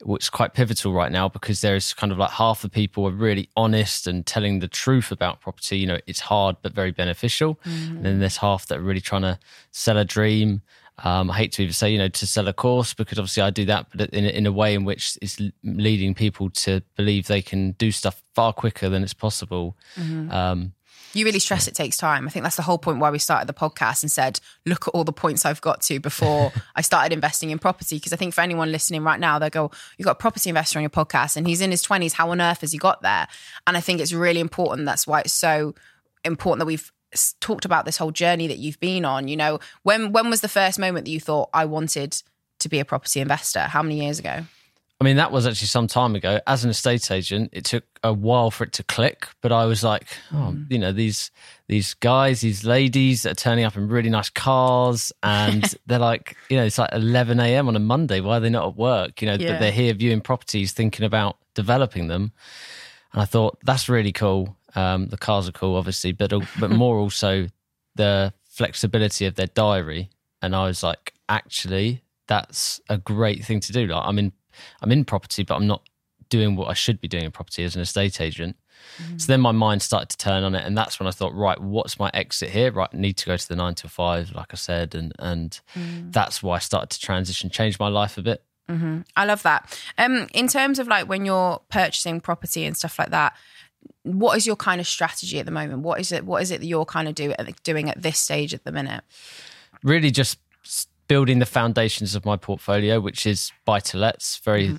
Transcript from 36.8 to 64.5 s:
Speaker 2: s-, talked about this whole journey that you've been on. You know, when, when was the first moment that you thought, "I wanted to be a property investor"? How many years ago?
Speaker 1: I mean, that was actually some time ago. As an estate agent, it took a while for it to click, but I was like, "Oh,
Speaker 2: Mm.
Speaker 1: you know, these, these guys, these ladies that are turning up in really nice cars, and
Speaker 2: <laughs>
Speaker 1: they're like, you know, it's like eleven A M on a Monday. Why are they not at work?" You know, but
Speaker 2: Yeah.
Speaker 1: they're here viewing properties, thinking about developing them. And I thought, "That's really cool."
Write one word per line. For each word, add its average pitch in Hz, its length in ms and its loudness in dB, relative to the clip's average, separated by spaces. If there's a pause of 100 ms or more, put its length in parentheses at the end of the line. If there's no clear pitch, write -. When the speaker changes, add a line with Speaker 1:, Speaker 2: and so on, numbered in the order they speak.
Speaker 2:
s-, - 280 0
talked - 260 -4
about 170 180 2
this - 140 -4
whole 160 140 -2
journey 170 340 2
that 143 120 -4
you've 147 220 -8
been 180 240 -2
on. 135 240 -2
You 147 80 -4
know, 151 220 0 (240)
when, 214 300 2
when 226 180 4
was 220 100 0
the 214 80 -2
first 190 300 2
moment 185 260 -2
that - 60 -8
you 156 100 -6
thought, 151 320 0
"I 160 140 2
wanted 156 560 -4 (380)
to - 100 -6
be 156 100 0
a 135 60 -2
property - 340 -2
investor"? 143 480 0
How 151 140 0
many 151 200 -2
years 147 160 -4
ago? 160 280 -6 (560)
Speaker 1:
I - 20 4
mean, 135 120 6
that 151 160 4
was 123 160 2
actually 104 180 -2
some 117 220 2
time 123 260 2
ago. 98 320 0
As 135 160 2
an 120 80 2
estate 120 400 0
agent, 98 420 -2
it 92 120 -10
took 120 200 -2 (200)
a 113 80 4
while 113 400 4
for - 100 -4
it - 120 -6
to - 100 -6
click, - 420 0 (140)
but 120 100 2
I 117 140 6
was 113 180 2
like, 107 240 2 (260)
"Oh, 143 220 0
Speaker 2:
Mm. 147 160 -8
Speaker 1:
you 127 80 2
know, 95 140 0
these, 107 400 -2 (340)
these 104 280 0
guys, 131 460 4
these 104 220 0
ladies 131 600 4
that 90 100 -2
are - 160 -6
turning 117 160 4
up 104 120 -2
in 104 120 -2
really 113 220 2
nice 107 200 0
cars, 127 800 2 (140)
and 104 400 4
Speaker 2:
<laughs> - 220 -2
Speaker 1:
they're 120 120 2
like, 117 380 0 (120)
you 131 80 2
know, 123 80 4
it's 107 140 0
like 120 140 2
eleven 120 480 4
A 120 160 4
M 139 100 4
on 117 80 2
a 107 60 2
Monday. 117 400 2
Why 104 160 0
are 113 40 2
they 113 80 2
not 113 200 2
at - 80 -8
work?" 110 440 0
You 107 60 -2
know, 101 100 2
but 180 80 -2
Speaker 2:
Yeah. - 140 -2
Speaker 1:
they're 107 140 2
here 117 200 2
viewing 110 280 2
properties, 104 500 -2
thinking 110 340 0
about 104 320 2 (180)
developing 110 520 0
them. 92 240 -2 (800)
And 110 100 0
I - 20 4
thought, 110 400 2
"That's 131 240 2
really 110 240 2
cool." 98 440 0 (200)